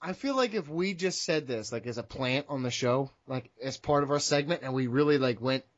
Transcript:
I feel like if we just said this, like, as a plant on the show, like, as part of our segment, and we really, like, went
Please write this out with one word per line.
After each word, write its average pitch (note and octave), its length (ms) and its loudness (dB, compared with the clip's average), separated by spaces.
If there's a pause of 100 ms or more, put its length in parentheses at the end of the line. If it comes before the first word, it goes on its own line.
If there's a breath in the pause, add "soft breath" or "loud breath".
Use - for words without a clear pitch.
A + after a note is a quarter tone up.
I F3+ 100 -6
feel C4+ 240 -4
like B3 160 2
if F3+ 160 -4
we F3+ 240 0
just F3+ 320 -2
said D3+ 220 0
this, A2+ 260 -4
like, A#2 140 -4
as A#2 100 -4
a A#2 60 -4
plant C3 480 -2
on C3+ 120 -4
the B2+ 80 -2
show, C3 400 0 (160)
like, C3 240 -8 (120)
as C3 160 -6
part D3 240 2
of C#3 80 0
our C#3+ 100 2
segment, D3 440 0
and C3 100 -2
we C3 120 0
really, D3 300 4
like, B2+ 240 2
went B2+ 240 0 (140)